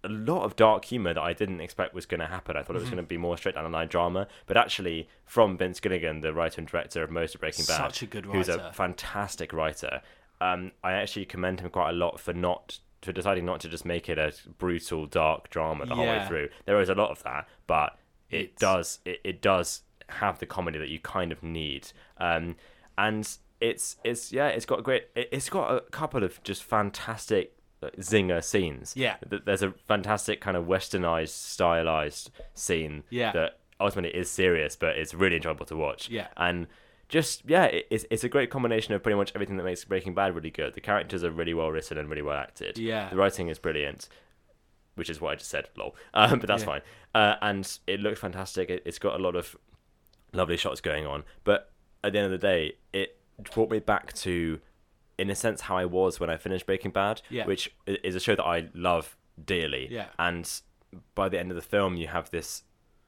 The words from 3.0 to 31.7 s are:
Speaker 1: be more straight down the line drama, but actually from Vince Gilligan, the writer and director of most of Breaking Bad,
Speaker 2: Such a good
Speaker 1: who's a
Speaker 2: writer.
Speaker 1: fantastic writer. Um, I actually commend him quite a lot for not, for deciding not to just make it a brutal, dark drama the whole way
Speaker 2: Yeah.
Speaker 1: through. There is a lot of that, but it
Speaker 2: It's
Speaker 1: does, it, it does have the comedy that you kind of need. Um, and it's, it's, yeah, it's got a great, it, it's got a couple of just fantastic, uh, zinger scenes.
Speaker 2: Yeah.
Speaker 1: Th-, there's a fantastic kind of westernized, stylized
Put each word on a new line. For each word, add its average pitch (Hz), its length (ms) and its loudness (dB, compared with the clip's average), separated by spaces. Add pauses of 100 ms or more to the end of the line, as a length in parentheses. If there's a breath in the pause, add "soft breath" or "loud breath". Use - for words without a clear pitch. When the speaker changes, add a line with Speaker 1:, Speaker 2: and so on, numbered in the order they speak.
Speaker 1:
be 85 100 -4
more 87 200 -2
straight - 180 -4
down 78 100 -4
the 82 120 -6
line 82 120 -2
drama, 90 380 0 (200 loud breath)
but 98 100 4
actually 85 520 0 (160 soft breath)
from 101 320 6
Vince 92 240 0
Gilligan, 82 400 0
the 78 120 0
writer 82 280 0
and 78 60 -8
director 85 360 -2
of 78 80 -4
most 82 240 -2
of - 60 -12
Breaking - 240 -4
Bad, 80 120 0
Speaker 2:
Such 73 260 -4
a - 40 -6
good 101 180 -10
Speaker 1:
who's 98 240 2
a 82 80 2
Speaker 2:
writer. 85 160 -8
Speaker 1:
fantastic 95 800 -4
writer. 76 480 -2 (380 loud breath)
Um, 90 320 0 (120)
I 92 100 0
actually 101 320 -2
commend 90 340 -2
him 87 100 -8
quite 85 200 2
a 85 40 0
lot 87 260 0
for 87 140 -6
not, 87 460 -2 (240)
for 92 80 -6
deciding 90 340 0
not 87 140 -2
to 82 100 -10
just 82 160 -10
make 85 240 -4
it 78 80 -2
a 76 160 0 (240)
brutal, 85 480 -2
dark 78 460 2
drama 78 340 -2
the 65 80 -6
whole 73 140 2
way 113 80 2
Speaker 2:
Yeah. 98 120 -4
Speaker 1:
through. 76 220 -2 (160 loud breath)
There 101 160 6
is 92 80 2
a 95 60 2
lot 104 160 2
of - 100 -10
that, 69 260 -6 (200 soft breath)
but 76 280 2 (360)
it 82 60 -2
Speaker 2:
It's - 240 -6
Speaker 1:
does, 95 440 2
it, 90 180 -6
it 92 200 -6
does 95 380 2 (280)
have - 300 0
the - 80 -8
comedy 82 320 -4
that 76 100 -6
you 78 100 -6
kind 87 320 -4
of 76 120 -8
need. 80 480 -6 (260 loud breath)
Um, 85 380 0 (420 loud breath)
and 107 320 0 (300)
it's, - 440 -2
it's, 117 280 -4
yeah, 143 160 2
it's 117 180 -2
got - 140 0
a - 20 -6
great, - 320 0
it, 120 180 -2
it's 139 180 -4
got 185 260 0
a - 60 0 (100)
couple 143 320 -2
of - 180 -4
just - 220 -8
fantastic, - 920 0 (280)
uh, 76 60 -8 (100)
zinger 92 440 4
scenes. 80 520 0
Speaker 2:
Yeah. 123 200 0 (140)
Speaker 1:
Th-, 101 160 -2
there's 101 180 2
a 95 80 2 (160)
fantastic 104 540 2
kind 92 160 0
of 85 80 0
westernized, 87 640 2
stylized 82 1000 0 (240 loud breath)